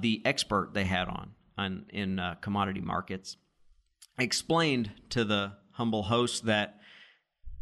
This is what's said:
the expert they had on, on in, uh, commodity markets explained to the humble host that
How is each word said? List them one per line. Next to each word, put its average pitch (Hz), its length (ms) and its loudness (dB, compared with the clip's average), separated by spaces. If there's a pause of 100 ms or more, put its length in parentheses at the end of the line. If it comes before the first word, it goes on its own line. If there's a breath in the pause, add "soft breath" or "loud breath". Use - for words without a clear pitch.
the 110 240 2
expert 107 480 0
they 101 120 0
had 90 240 0
on, 101 240 -10 (260)
on 95 320 -4
in, 95 280 -2
uh, 90 220 -4
commodity 98 400 0
markets 92 560 -6 (840)
explained 131 720 2 (200)
to 120 140 2
the 101 280 0 (200)
humble 110 320 0
host 117 420 2
that 104 340 0 (800 loud breath)